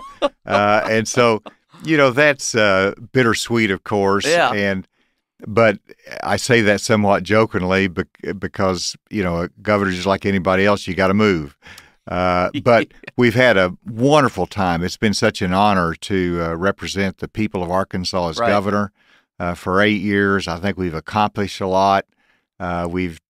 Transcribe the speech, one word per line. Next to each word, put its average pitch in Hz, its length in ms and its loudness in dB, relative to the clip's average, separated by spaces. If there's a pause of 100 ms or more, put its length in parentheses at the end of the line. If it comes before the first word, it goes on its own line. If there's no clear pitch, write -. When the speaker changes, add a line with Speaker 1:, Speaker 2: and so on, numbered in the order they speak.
(440)
Speaker 1:
Uh, 104 460 2
and 110 160 0
so, 117 340 2 (440)
you 156 120 0
know, 139 140 4
that's, 139 460 0
uh, 98 360 2 (200)
bittersweet, 117 580 2
of 92 140 -6
course. 98 420 0
Speaker 2:
Yeah. 156 260 2
Speaker 1:
And, 98 360 -2 (580)
but 107 320 2 (460)
I 101 120 -2
say 117 260 2
that 101 180 2
somewhat 101 420 2
jokingly 98 640 0
bec-, 90 540 -8
because, 92 560 -4 (120)
you 107 140 -4
know, 85 200 -2
a 90 60 -6 (140)
governor's 98 320 0
just 90 120 -6
like 98 200 0
anybody 95 400 2
else, 101 220 0
you 92 80 -4
gotta 95 180 2
move. 95 420 0 (520)
Uh, 90 480 0
Speaker 2:
<laughs> 113 80 -6
Speaker 1:
but 113 240 4 (280)
we've 120 200 2
had 123 200 4
a 92 200 2 (100)
wonderful 123 640 0
time. 87 340 -2
It's 90 140 -6
been 104 180 0
such - 280 -2
an 90 120 -2
honor 95 400 2
to, 87 480 -2
uh, 82 140 -4
represent 92 600 -4
the - 100 -8
people 107 340 -4
of 85 80 -4
Arkansas 92 600 -2
as 78 100 -8
Speaker 2:
Right. 117 80 0
Speaker 1:
governor, 101 420 0 (480)
uh, 87 160 -6
for 95 260 0
eight 104 220 2
years. 98 460 0
I 85 100 -4
think 95 180 -4
we've 90 180 -4
accomplished 104 640 -4
a 98 80 -4
lot. 98 360 2 (540)
Uh, 87 320 -4
we've 87 400 -6